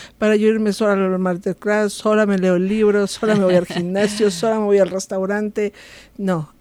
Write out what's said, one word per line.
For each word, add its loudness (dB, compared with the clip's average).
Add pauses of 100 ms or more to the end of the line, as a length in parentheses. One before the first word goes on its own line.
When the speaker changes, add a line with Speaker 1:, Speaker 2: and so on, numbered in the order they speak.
(180)
Speaker 1:
para 2
yo 2
irme 0
sola 0
a 0
la 0
masterclass, -2
sola 2
me 0
leo 2
el 0
libro, 2
sola -2
me 2
voy 4
al 4
gimnasio, -2
Speaker 2:
<laughs> -
Speaker 1:
sola -2
me -2
voy 2
al 2
restaurante, -4 (460)
no. -4